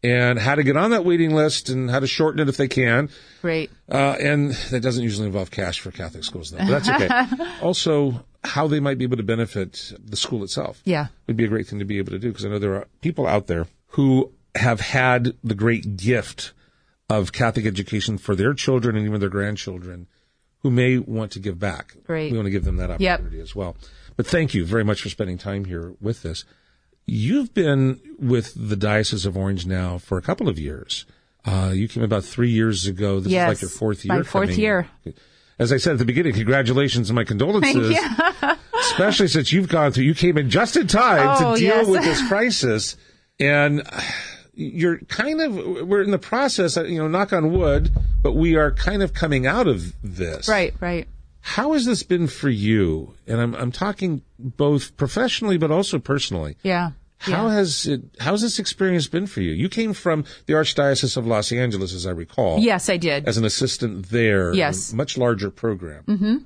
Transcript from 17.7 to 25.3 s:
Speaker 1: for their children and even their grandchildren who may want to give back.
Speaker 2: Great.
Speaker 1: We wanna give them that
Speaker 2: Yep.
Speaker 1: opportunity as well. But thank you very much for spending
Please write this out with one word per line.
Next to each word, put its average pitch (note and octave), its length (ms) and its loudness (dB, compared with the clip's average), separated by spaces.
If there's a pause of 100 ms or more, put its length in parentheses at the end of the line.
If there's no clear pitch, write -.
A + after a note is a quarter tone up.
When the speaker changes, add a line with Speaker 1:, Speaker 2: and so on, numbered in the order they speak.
Speaker 1:
for G2+ 160 -4
their G2+ 200 2
children A#2+ 420 0
and G#2+ 100 0
even G#2+ 140 -2
their G2 100 -2
grandchildren F#2 800 -8 (540)
who C3+ 100 0
may B2+ 260 4
want A2 360 -6
to - 60 -12
give F#2+ 200 -6
back. F#2 340 -6 (140)
Speaker 2:
Great. D#3 240 -4
Speaker 1:
We A#2 60 -2
wanna G#2 120 -2
give G2 140 -2
them F#2 140 0
that F2+ 220 -4
Speaker 2:
Yep. F3+ 200 2
Speaker 1:
opportunity - 220 -8
as - 140 -16
well. F#2 200 -6 (400)
But A#2+ 100 -2
thank D#3+ 280 0
you F#2 120 0
very G#2+ 200 0
much G#2 160 0
for G#2 80 -8
spending F2+ 280 -6